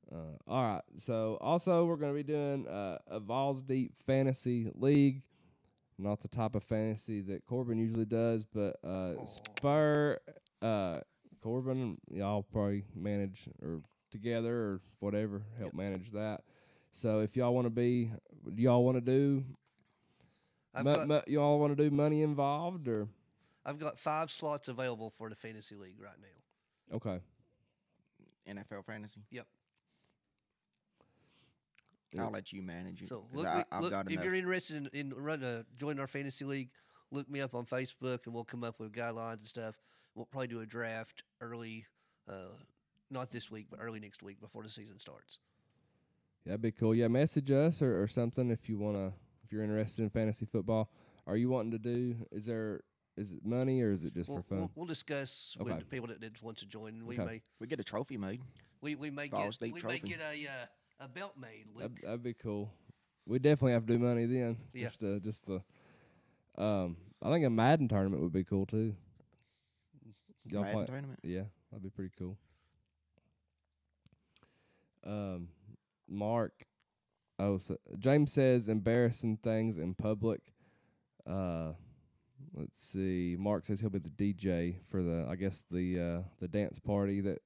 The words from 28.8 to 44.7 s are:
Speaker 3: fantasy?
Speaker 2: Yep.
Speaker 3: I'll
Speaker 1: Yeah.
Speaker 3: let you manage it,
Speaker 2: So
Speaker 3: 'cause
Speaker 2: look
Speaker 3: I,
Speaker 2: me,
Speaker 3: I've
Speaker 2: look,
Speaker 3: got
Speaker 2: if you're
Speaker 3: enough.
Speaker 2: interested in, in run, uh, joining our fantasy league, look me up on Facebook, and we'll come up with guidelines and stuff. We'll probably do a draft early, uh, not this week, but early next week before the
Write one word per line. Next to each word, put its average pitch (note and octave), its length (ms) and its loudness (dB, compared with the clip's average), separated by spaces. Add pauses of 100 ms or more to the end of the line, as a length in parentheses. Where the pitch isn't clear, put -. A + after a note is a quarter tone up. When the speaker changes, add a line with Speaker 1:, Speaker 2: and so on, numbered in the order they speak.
Speaker 3:
fantasy? G#2+ 480 -14
Speaker 2:
Yep. A#2+ 160 -14 (2750)
Speaker 3:
I'll A#2 80 -2
Speaker 1:
Yeah. A2 40 -4
Speaker 3:
let G2+ 220 -10
you G2 100 -10
manage F#2 400 -12
it, F#2 60 -14
Speaker 2:
So A2+ 140 -12
Speaker 3:
'cause B2 120 -20
Speaker 2:
look D#3 120 -4
Speaker 3:
I, E3+ 120 2
Speaker 2:
me, - 140 0
Speaker 3:
I've - 100 -4
Speaker 2:
look, F3 80 -2
Speaker 3:
got G2 160 -2
Speaker 2:
if - 60 -4
you're D#3+ 140 -4
Speaker 3:
enough. F#3 100 0
Speaker 2:
interested F3+ 400 -2
in, C#3+ 100 -6 (240)
in C3 40 -8
run, D3 280 -4
uh, A#2 220 -4 (120)
joining C#3+ 240 -4
our C#3 60 -4
fantasy C#3 380 -6
league, C3+ 260 -6 (400)
look C#3 180 -6
me C#3 120 -6
up C3 140 -4
on B2 120 -4
Facebook, B2+ 580 -4
and A#2 100 -10
we'll A#2 100 -6
come A#2+ 200 -8
up A2+ 160 -6
with G#2+ 120 -10
guidelines A2+ 460 -6
and G#2+ 80 -16
stuff. A2 340 -10 (340)
We'll A#2 100 -12
probably C3 240 -6
do A#2 120 -6
a A2 60 -10
draft A2+ 580 -8 (160)
early, A#2 440 -10 (440)
uh, F#2+ 260 -12 (560)
not B2+ 200 -6
this A#2+ 200 -10
week, G#2+ 180 -12
but G#2 120 -16
early A2 200 -8
next G#2 220 -18
week G2+ 180 -14
before G#2+ 220 -16
the G#2+ 80 -12